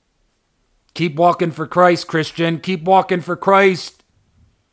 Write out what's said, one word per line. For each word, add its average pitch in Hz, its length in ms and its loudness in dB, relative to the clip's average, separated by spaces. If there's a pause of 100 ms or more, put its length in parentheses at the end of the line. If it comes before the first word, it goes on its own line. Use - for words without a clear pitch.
(960)
Keep 160 220 -4
walking 170 340 2
for 156 160 -10
Christ, 175 400 2
Christian. 165 540 -4
Keep 180 240 -6
walking 185 360 2
for 175 160 -6
Christ. 196 680 0 (720)